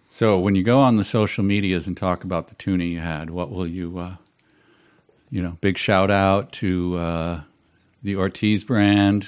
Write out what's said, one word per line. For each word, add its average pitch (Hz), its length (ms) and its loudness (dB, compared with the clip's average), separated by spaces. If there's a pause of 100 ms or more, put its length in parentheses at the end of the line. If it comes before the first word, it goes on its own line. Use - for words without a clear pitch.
(100)
So 107 280 2
when 98 160 2
you 95 80 2
go 120 180 4
on 123 160 6
the 101 80 2
social 107 400 0
medias 98 420 0
and 90 100 -6
talk 90 280 -2
about 90 240 -6
the - 60 -20
tuna 90 300 -2
you 85 160 -6
had, 80 300 -8
what 87 200 -8
will 90 160 -6
you, 87 320 -8
uh, 90 180 -10 (1120)
you 92 120 -4
know, 87 180 -6
big 98 180 0
shout 95 320 4
out 98 420 2
to, 90 440 -2
uh, 85 440 -4 (640)
the 98 140 -4
Ortiz 98 480 0
brand? 101 640 2